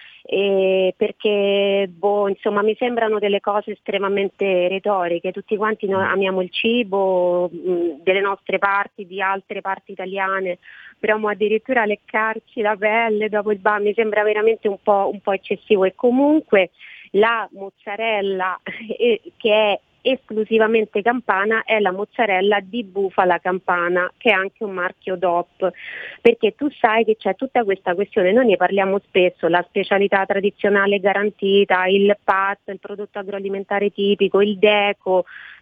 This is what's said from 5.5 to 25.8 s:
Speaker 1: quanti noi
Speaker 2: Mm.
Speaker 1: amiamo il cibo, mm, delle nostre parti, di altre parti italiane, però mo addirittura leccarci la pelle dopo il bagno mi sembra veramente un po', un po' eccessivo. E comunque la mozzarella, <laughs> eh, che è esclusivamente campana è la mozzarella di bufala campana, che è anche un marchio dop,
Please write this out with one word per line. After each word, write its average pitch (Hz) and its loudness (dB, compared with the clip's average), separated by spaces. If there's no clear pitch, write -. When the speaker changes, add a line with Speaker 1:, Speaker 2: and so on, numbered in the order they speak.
Speaker 1:
quanti 214 -2
noi 190 0
Speaker 2:
Mm. - 0
Speaker 1:
amiamo 190 0
il 180 -6
cibo, 190 0
mm, 170 -4
delle 190 0
nostre 196 -4
parti, 202 -2
di 190 -8
altre 196 -4
parti 196 -8
italiane, 190 -4
però 214 -2
mo 214 -4
addirittura 214 0
leccarci 220 -4
la 208 0
pelle 214 0
dopo 208 -2
il 208 -4
bagno 208 0
mi 208 0
sembra 214 0
veramente 214 0
un 196 -4
po', 202 2
un 202 -8
po' 202 -4
eccessivo. 196 0
E 190 0
comunque 254 2
la 214 2
mozzarella, 196 -4
<laughs> - -12
eh, 233 2
che 220 0
è 214 2
esclusivamente 220 0
campana 214 0
è 220 0
la 196 0
mozzarella 202 0
di 190 -8
bufala 185 0
campana, 180 -2
che - 0
è - 6
anche 196 -2
un 196 -6
marchio 185 -6
dop, 175 -2